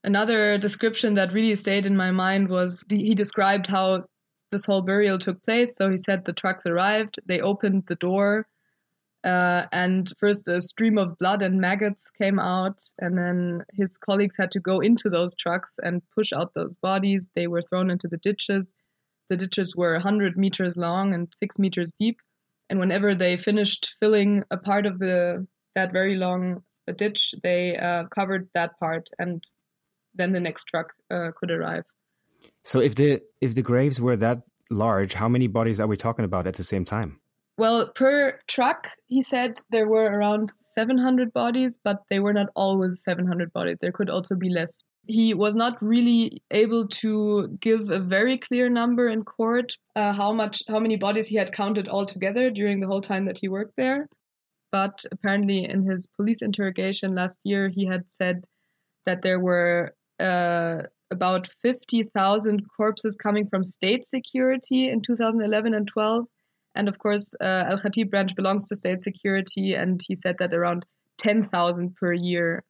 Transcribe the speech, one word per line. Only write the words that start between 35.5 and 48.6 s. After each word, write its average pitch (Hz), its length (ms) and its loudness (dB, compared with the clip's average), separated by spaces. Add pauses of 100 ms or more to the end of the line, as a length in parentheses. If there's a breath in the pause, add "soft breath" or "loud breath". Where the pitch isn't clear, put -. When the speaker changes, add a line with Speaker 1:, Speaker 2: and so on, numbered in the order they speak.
Speaker 2:
are 107 80 2
we 104 100 2
talking 113 280 -2
about 90 220 -2
at 92 80 -4
the 92 100 -6
same 95 200 -2
time? 101 360 -6 (380)
Speaker 1:
Well, 226 360 2
per 269 540 2
truck, 269 400 0 (180)
he 262 160 0
said 247 380 -2 (100)
there 220 160 2
were 220 200 4
around 208 460 0 (220)
seven 226 220 2
hundred 254 360 2
bodies, 240 520 0
but 202 140 0 (100)
they 196 100 0
were 202 140 2
not 202 240 2
always 190 480 0
seven 180 220 0
hundred 175 260 -2
bodies. 175 280 -2
There 180 120 -2
could 190 160 -4
also 190 260 -4
be 185 140 -2
less. 170 340 -4 (240)
He 226 280 4
was 208 200 2
not 240 280 0
really 233 680 2
able 220 380 2
to 208 720 0
give 220 300 0
a 196 100 0
very 208 380 2
clear 247 300 0